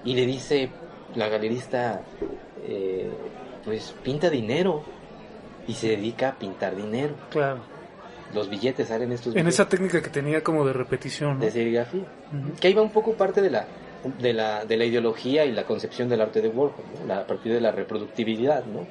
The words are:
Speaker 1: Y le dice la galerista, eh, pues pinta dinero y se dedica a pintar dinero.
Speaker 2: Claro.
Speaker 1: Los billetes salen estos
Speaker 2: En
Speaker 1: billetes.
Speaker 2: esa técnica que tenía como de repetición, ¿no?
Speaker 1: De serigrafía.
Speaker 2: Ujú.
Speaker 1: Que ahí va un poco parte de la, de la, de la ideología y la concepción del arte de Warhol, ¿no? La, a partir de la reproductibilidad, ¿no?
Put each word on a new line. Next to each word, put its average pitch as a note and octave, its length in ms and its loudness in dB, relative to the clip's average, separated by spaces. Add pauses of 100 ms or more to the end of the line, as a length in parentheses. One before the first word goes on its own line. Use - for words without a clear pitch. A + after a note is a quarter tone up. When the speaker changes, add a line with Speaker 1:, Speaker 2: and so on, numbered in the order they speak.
Speaker 1:
Y B2 120 0
le B2 100 4
dice C3 440 0 (440)
la G#2+ 160 2
galerista, A2+ 720 0 (640)
eh, G2 460 -4 (520)
pues A2 300 -6 (100)
pinta D3+ 280 2
dinero D3+ 520 2 (840)
y A2+ 60 -4
se A2+ 160 -2
dedica A2+ 400 0
a C3 60 -6
pintar F#2+ 400 -4
dinero. A2+ 380 -2 (160)
Speaker 2:
Claro. C#3 460 -2 (580)
Speaker 1:
Los G2+ 160 -2
billetes A#2 400 0
salen A#2+ 220 -2
estos B2 160 -4
Speaker 2:
En B2 60 -2
Speaker 1:
billetes. E3+ 200 4
Speaker 2:
esa G3 160 4
técnica F3 320 2
que - 80 -8
tenía D3 340 0
como D#3 220 4
de C3 80 2
repetición, C3 640 -2
¿no? A#2+ 80 2
Speaker 1:
De G#2+ 60 4
serigrafía. A#2+ 500 2 (320)
Speaker 2:
Ujú. C#3+ 260 -6
Speaker 1:
Que F3+ 80 6
ahí G3 60 8
va G#3+ 80 6
un G#3+ 100 4
poco A3 220 2
parte G3 280 4
de F#3+ 80 6
la, A2 160 2 (540)
de A#2+ 140 4
la, A2 320 0
de A2+ 120 2
la A#2 80 6
ideología A#2+ 600 4
y C3+ 80 2
la G2+ 100 0
concepción A#2 460 -2
del A#2 120 4
arte A2 200 2
de A2 80 4
Warhol, C#3 340 0 (160)
¿no? C3+ 80 -8
La, G2 120 0
a F#2 80 -6
partir G2 260 -2
de A#2+ 80 4
la A2 100 4
reproductibilidad, A2 960 0
¿no? A2+ 260 -8